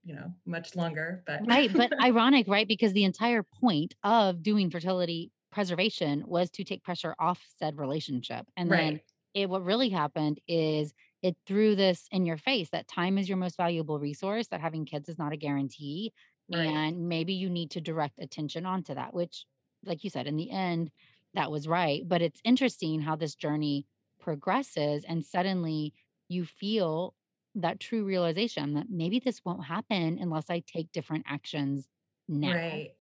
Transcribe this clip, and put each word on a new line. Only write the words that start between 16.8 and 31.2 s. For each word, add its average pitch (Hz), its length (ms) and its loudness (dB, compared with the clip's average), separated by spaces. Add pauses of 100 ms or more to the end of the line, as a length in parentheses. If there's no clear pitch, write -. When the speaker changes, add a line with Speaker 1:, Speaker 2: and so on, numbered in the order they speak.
Speaker 2:
maybe 165 260 0
you 185 160 -2
need 170 220 -4
to 175 80 -6
direct 156 380 -4
attention 160 460 -6
onto 185 300 -4
that, 131 180 -6
which, 175 320 -6 (400)
like 175 200 -6
you 190 60 -4
said, 135 160 -6
in 147 100 -2
the 165 140 -4
end, 175 400 -2 (440)
that 156 160 0
was 151 180 -4
right. 160 400 2
But 170 140 4
it's 165 200 0
interesting 226 580 2
how 156 160 0
this 156 180 -4
journey 147 520 -2 (320)
progresses, 151 880 -2
and 160 200 -4
suddenly 165 680 -2 (360)
you 175 160 -2
feel 185 680 -2 (420)
that 175 240 -2
true 220 240 -2
realization 175 680 0
that 147 140 -2
maybe 180 300 0
this - 260 -4
won't 180 200 -6
happen 170 560 -2
unless 160 280 -2
I 175 120 -2
take 165 300 -8
different 156 380 -4